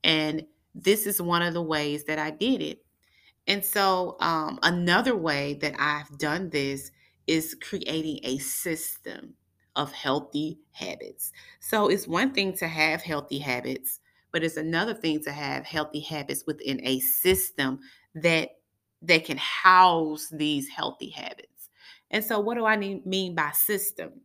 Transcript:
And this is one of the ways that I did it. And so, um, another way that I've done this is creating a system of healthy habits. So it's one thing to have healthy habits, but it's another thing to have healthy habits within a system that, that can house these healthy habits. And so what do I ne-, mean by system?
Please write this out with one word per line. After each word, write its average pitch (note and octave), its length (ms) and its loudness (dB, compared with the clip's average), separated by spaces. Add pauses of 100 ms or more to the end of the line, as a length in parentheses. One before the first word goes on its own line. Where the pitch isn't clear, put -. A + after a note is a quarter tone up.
And D#3 420 2 (300)
this G3+ 320 2
is G3 140 0
one E3+ 200 4
of F3 120 2
the E3+ 100 0
ways D3 400 0
that D#3 160 -2
I D3+ 120 -2
did A#3 300 0
it. D#3 240 -8 (640)
And G3 160 0
so, F#3+ 560 2
um, D#3+ 420 0
another F3 540 4
way C#3+ 460 0
that D3 180 -2
I've D3 380 -2
done D#3+ 320 0
this C#3 420 -2 (360)
is D#3+ 280 0
creating D#3+ 680 -6
a C3 160 -2
system - 920 -6 (420)
of C#3+ 180 -2
healthy D3 680 -2 (140)
habits. - 580 -10 (280)
So - 280 2
it's G3 200 2
one G#3+ 260 0
thing G3 240 0
to E3+ 100 -4
have D#3+ 340 0
healthy C#3+ 380 -4
habits, B2+ 600 -4 (320)
but D#3+ 100 0
it's D#3+ 140 -2
another E3 360 -2
thing D#3 300 -2
to D3 80 -8
have C#3 340 -6
healthy D3+ 360 -4
habits C#3+ 440 -6
within C#3+ 380 -4
a C3 160 2
system C#3+ 800 0 (360)
that, D#3+ 340 2 (520)
that E3 220 4
can C#3 140 -4
house E3+ 920 6
these D3+ 380 -2
healthy - 420 -8
habits. - 600 -14 (420)
And G#3+ 100 0
so A3 200 0
what A3+ 140 0
do A3+ 100 -2
I A3 100 4
ne-, G3 300 -4
mean F#3 280 -2
by D3+ 180 0
system? - 600 -2 (140)